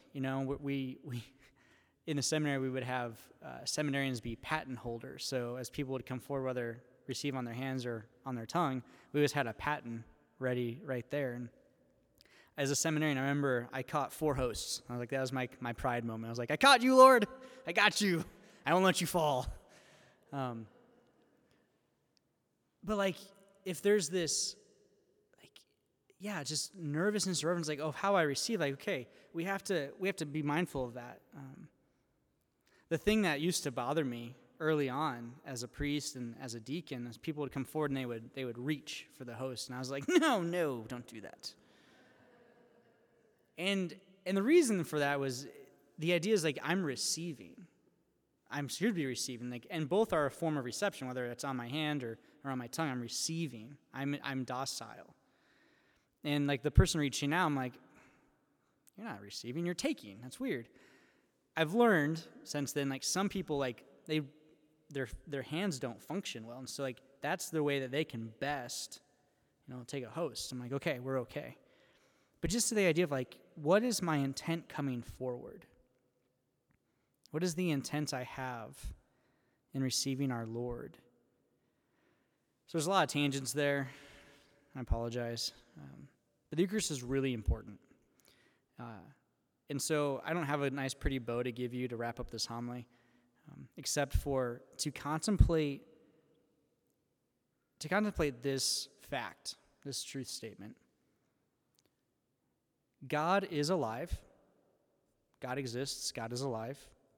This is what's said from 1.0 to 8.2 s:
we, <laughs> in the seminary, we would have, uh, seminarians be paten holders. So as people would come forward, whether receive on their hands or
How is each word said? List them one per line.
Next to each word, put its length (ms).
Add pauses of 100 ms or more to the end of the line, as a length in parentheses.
we, 200 (420)
<laughs> 420
in 100
the 60
seminary, 360
we 100
would 140
have, 360 (260)
uh, 200
seminarians 560
be 160
paten 380
holders. 500
So 320
as 120
people 240
would 120
come 140
forward, 260
whether 360 (260)
receive 280
on 100
their 80
hands 320
or 220 (180)